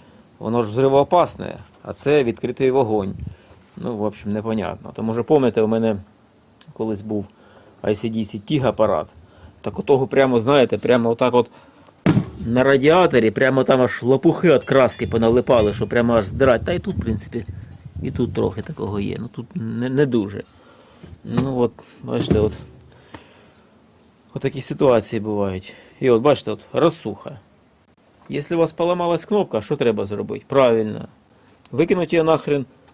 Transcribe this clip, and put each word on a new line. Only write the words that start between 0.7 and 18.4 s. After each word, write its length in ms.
взривоопасне, 880
а 120
це 300
відкритий 480
вогонь. 440
Ну, 200
в 60
общем, 300
непонятно. 640
То, 80
може, 200
пам'ятаєте, 380
у 60
мене 360
колись 280
був 240
I 80
C 220
D 60
C 340
Tig 160
апарат. 400
Так 180
отого 280
прямо, 320
знаєте, 380
прямо 320
отак 240
от 160
на 180
радіаторі, 680
прямо 320
там 180
аж 220
лопухи 500
від 100
краски 440
поналипали, 680
що 140
прямо 260
аж 120
здирать. 400
Та 80
і 60
тут, 160
в 40
принципі, 460
і 100
тут 220
трохи 280